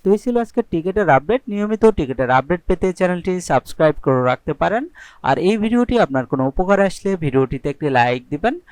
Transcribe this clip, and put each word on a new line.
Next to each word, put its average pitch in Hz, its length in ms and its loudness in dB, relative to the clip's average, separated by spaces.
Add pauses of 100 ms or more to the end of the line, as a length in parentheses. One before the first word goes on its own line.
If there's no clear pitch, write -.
তো 190 80 2
এই 208 60 4
ছিল 240 200 -2
আজকের 233 340 -2
টিকিটের 180 380 0
আপডেট। 151 380 2
নিয়মিত 208 380 -2
টিকিটের 135 440 2
আপডেট 135 380 0
পেতে 185 260 0
চ্যানেলটি 180 480 -2
সাবস্ক্রাইব 151 600 0
করে 131 200 2
রাখতে 123 300 -2
পারেন। 202 340 -2 (360)
আর - 140 2
এই 220 200 0
ভিডিওটি 233 420 0
আপনার 135 260 0
কোনো 131 220 -2
উপকারে 190 360 0
আসলে 196 320 -2
ভিডিওটিতে 135 540 -2
একটি 143 200 -4
লাইক 123 400 2
দিবেন। 226 300 -4 (120)